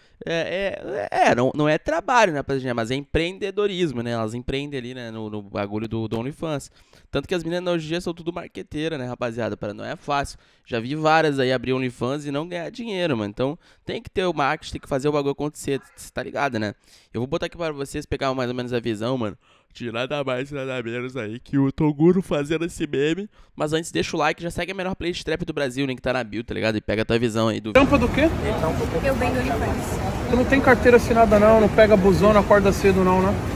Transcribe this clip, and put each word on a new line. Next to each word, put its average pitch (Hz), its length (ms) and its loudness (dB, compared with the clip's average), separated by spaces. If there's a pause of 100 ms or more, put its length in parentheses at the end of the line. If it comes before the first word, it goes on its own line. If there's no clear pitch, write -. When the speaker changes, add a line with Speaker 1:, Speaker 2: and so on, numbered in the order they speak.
(240)
Speaker 1:
É, 165 880 -6
é, 359 180 2
é, 160 60 4
não, 123 200 2
não 151 120 0
é 156 120 2
trabalho, 247 520 2
né, 147 60 -4
rapaziada? 131 380 -4
Mas 113 160 -2
é 131 40 -2
empreendedorismo, 180 1080 -2
né? 120 80 -4
Elas 113 240 -4
empreendem 139 420 -6
ali, 120 160 -10
né, 120 160 -12
no, 110 220 -10
no 107 100 -8
bagulho 101 460 -4
do, 113 200 -4
do 113 120 -4
OnlyFans. 147 500 -6 (400)
Tanto - 180 -2
que - 60 -4
as 175 100 0
meninas 175 300 -2
hoje 165 120 -2
em 151 40 -8
dia 170 120 -2
são 175 120 -6
tudo 170 180 -10
marqueteira, 165 680 -8
né, 123 80 -8
rapaziada? 117 500 -6
Pra, 104 160 -8
não 107 100 -14
é 120 120 -10
fácil. 143 420 -4 (260)
Já 120 160 -6
vi 123 140 -6
várias 156 460 2
aí 127 120 2
abrir 123 220 0
OnlyFans 131 540 -4
e 147 40 -6
não 147 160 -6
ganhar 175 220 -10
dinheiro, 190 480 -2
mano. 104 140 -4
Então, 135 260 -4 (260)
tem - 160 -8
que - 120 -16
ter 196 120 -2
o 180 80 0
marketing, 151 420 -4
tem - 80 -10
que - 60 -20
fazer 143 220 -2
o - 20 2
bagulho 143 200 0
acontecer, 143 500 -6 (140)
cê - 180 -20
tá - 80 -8
ligado, 127 380 -4
né? 107 160 -4 (360)
Eu 110 100 -6
vou 127 60 -4
botar 170 200 -4
aqui 165 100 -18
pra 165 140 -6
vocês 143 340 -10
pegar 139 300 -2
mais 131 120 -2
ou 123 80 -4
menos 123 180 -6
a 120 60 0
visão, 117 380 -2
mano, 104 180 -4 (380)
de 120 180 -10
nada 131 320 -4
mais, 135 280 -4
nada 135 320 -6
menos 123 340 -6
aí 113 220 -6
que - 180 -4
o 135 140 4
Toguro 156 500 4
fazendo 156 420 -2
esse 170 220 -6
meme. 151 420 -2 (280)
Mas 151 180 -4
antes, 160 180 -2
deixa 160 240 -2
o 165 40 -2
like, 156 220 0
já 170 100 -6
segue 175 200 -6
a 190 40 -12
melhor 185 200 -6
playlist - 280 -6
trap 160 200 -4
do - 80 -6
Brasil, 139 320 -2
o 139 40 0
link 127 120 -4
tá 127 140 0
na 127 100 -2
bio, 107 200 -6
tá - 100 -10
ligado? 107 240 0
E 104 40 -2
pega 107 200 0
a 113 40 -2
tua 117 120 4
visão 113 300 2
aí 107 120 0
do 110 140 -2
Speaker 2:
Trampa 269 240 8
do 247 100 2
quê? 294 220 4 (760)
Speaker 3:
Eu 269 120 0
vendo 254 240 0
OnlyFans. 220 720 -2 (180)
Speaker 2:
Tu 240 80 4
não 254 80 4
tem 269 160 4
carteira 247 340 6
assinada 226 420 6
não, 220 220 8
não 214 80 6
pega 214 300 8
busão, 190 340 6
não 214 80 6
acorda 202 320 6
cedo 190 320 4
não, 185 180 4
né? 196 120 2 (220)